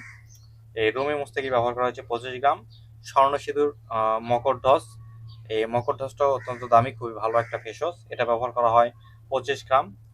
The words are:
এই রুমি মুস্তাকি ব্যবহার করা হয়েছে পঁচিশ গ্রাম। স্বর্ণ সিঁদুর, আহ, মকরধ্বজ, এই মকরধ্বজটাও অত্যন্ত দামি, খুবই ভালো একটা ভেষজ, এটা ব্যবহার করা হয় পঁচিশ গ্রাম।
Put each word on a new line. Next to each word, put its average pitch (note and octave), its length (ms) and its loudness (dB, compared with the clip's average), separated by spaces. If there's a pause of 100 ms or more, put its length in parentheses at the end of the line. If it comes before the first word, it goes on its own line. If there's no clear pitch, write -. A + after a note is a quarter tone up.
(760)
এই A2 160 2
রুমি C#3+ 240 -4
মুস্তাকি C#3 340 -6
ব্যবহার A#2+ 240 0
করা B2 100 -4
হয়েছে B2 180 -4
পঁচিশ B2 380 -8
গ্রাম। C#3 260 0 (380)
স্বর্ণ C#3 340 2
সিঁদুর, C#3+ 380 -2 (140)
আহ, A2 300 -2
মকরধ্বজ, B2 600 2 (680)
এই A2 160 -2
মকরধ্বজটাও C3 680 -2
অত্যন্ত B2 280 -10
দামি, A#2+ 280 4
খুবই A#2 220 -10
ভালো A2 240 2
একটা A2+ 200 -2
ভেষজ, C#3+ 380 -8 (140)
এটা A#2+ 160 -2
ব্যবহার A#2+ 260 0
করা A#2+ 180 2
হয় A#2+ 220 6 (380)
পঁচিশ C3+ 360 -4
গ্রাম। D3 320 0 (160)